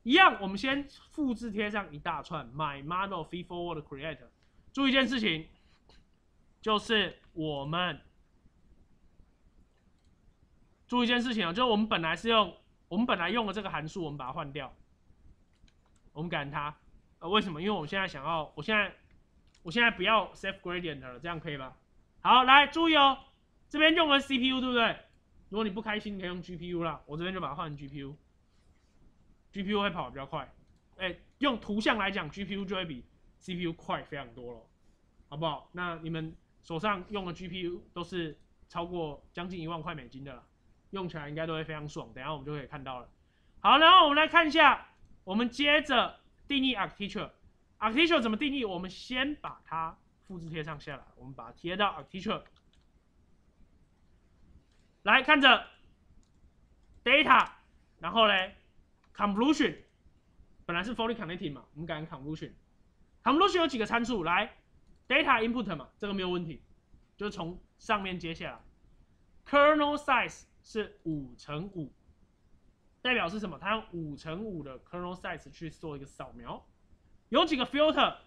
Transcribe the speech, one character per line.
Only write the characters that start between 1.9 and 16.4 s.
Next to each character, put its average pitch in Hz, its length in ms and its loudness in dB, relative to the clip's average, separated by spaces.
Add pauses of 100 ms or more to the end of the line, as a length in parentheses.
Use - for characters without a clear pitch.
一 147 60 -14
大 151 240 -6
串 139 280 -10
My 143 320 -6
Model 180 460 -4
Feed 175 160 -8
Forward 170 380 -6
Create。 143 420 -12 (460)
注 269 160 0
意 - 20 4
一 - 20 2
件 269 160 4
事 247 120 -2
情， 165 280 -2 (1120)
就 214 180 0
是 202 420 -2 (120)
我 151 300 -4
们， 160 380 -4 (2750)
注 247 140 2
意 - 20 4
一 233 40 4
件 247 140 2
事 247 100 -2
情 214 140 -2
啊， 170 80 -2
就 240 100 0
是 247 60 2
我 214 60 4
们 214 120 2
本 202 140 0
来 165 140 -2
是 226 140 -4
用， 214 280 2 (300)
我 175 100 -4
们 240 80 2
本 220 140 0
来 170 100 -2
用 226 160 0
的 190 80 -4
这 208 80 -4
个 190 80 -8
函 156 180 -6
数， 175 160 -8
我 151 60 -6
们 143 80 -10
把 135 80 -10
它 131 80 -10
换 151 180 -8
掉， 135 240 -12 (1400)
我 147 100 -12
们 175 60 -6
改 160 160 -4